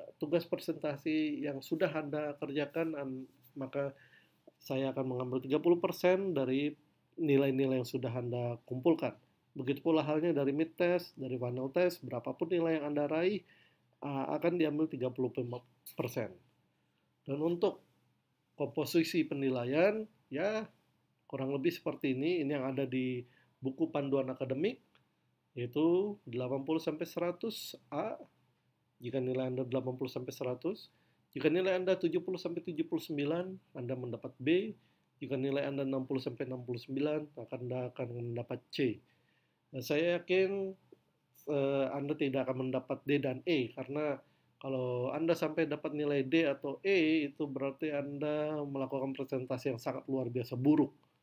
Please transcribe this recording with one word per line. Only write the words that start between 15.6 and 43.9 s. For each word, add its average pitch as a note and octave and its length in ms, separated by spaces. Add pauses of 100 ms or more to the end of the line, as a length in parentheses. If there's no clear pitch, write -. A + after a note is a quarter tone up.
persen. A#2+ 320 (960)
Dan C#3 160
untuk F3 400 (720)
komposisi D#3+ 720
penilaian, C#3+ 800 (260)
ya, G#3 320 (640)
kurang C3+ 240
lebih C#3+ 200
seperti C3+ 440
ini. E3 240
Ini C#3+ 160
yang C3 160
ada C3+ 140
di B2+ 340 (400)
buku C3+ 280
panduan C#3 400
akademik, C3 520 (720)
yaitu E3+ 640 (100)
delapan B2+ 380
puluh D#3+ 160
sampai D#3+ 240
seratus F3 720 (160)
A. G3+ 240 (800)
Jika B2 200
nilai B2+ 320
Anda B2+ 160
delapan B2+ 320
puluh C3 100
sampai C3 220
seratus, C3 560 (480)
jika D3+ 160
nilai F#3 240
Anda F#3 240
tujuh F3 240
puluh F#3 160
sampai E3+ 240
tujuh D#3+ 240
puluh D#3 160
sembilan, E3 720
Anda B2+ 180
mendapat B2+ 460
B. F3+ 320 (440)
Jika C3+ 240
nilai C#3 280
Anda C#3 200
enam C3+ 160
puluh C3 160
sampai B2+ 240
enam B2+ 200
puluh A#2+ 160
sembilan, D3 600
maka A#2+ 160
Anda B2 240 (120)
akan B2 160 (120)
mendapat A#2+ 480
C. B2+ 320 (720)
Dan C3 120
saya E3+ 360
yakin, F#3+ 560 (720)
eh, C#3 440
Anda C#3+ 280
tidak C3+ 280
akan C3 200
mendapat B2+ 360
D C#3+ 160
dan C3 280
E, C3+ 280
karena C#3 440 (400)